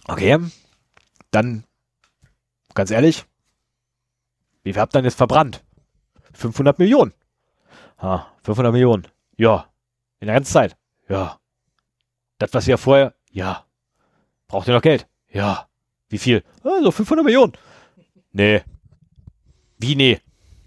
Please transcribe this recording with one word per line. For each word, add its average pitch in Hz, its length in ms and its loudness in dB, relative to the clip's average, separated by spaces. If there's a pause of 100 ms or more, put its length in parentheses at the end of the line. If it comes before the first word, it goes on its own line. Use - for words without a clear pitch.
Okay, 98 300 0 (920)
dann, 113 340 -2 (1120)
ganz 98 160 -6
ehrlich, 127 340 2 (1400)
wie 98 100 -8
viel 101 80 -4
habt 117 140 -4
ihr - 20 0
denn 131 80 0
jetzt 123 120 -2
verbrannt? 127 460 0 (720)
Fünfhundert 135 460 -2
Millionen. 196 340 2 (880)
Ha, 95 260 -6 (140)
fünfhundert 117 320 -2
Millionen. 120 340 2 (300)
Ja. 110 300 2 (520)
In 107 60 -16
der 107 100 -2
ganzen 135 180 -2
Zeit. 117 220 2 (320)
Ja. 95 300 -8 (1000)
Das, - 140 -6
was 110 140 -4
ihr 127 100 2
vorher, 135 360 2 (180)
ja. 92 320 -10 (840)
Braucht 98 200 -8
ihr 123 60 0
noch 120 80 2
Geld? 151 260 0 (240)
Ja. 98 360 -6 (420)
Wie 107 80 -8
viel? 113 260 0 (200)
Ah, 359 180 -2
so 208 100 2
fünfhundert 294 340 -2
Millionen. 240 280 2 (800)
Nee. 104 300 2 (1160)
Wie, 131 180 -4
nee? 131 240 2 (480)